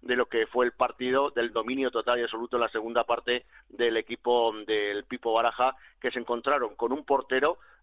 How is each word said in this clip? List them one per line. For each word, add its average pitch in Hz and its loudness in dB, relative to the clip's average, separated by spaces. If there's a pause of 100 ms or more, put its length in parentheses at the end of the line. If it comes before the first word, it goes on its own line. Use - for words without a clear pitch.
de 123 -2
lo 123 2
que 113 0
fue 123 2
el 120 0
partido, 127 0
del 117 -2
dominio 120 -2
total 120 0
y 120 0
absoluto 113 -4
en 120 2
la 113 0
segunda 117 -2
parte 120 -2 (240)
del 117 0
equipo 117 0 (120)
del 104 -2
Pipo 117 -4
Baraja, 117 2 (240)
que 123 -4
se 127 -4
encontraron 120 -2
con 117 -2
un 147 -6
portero, 139 0 (260)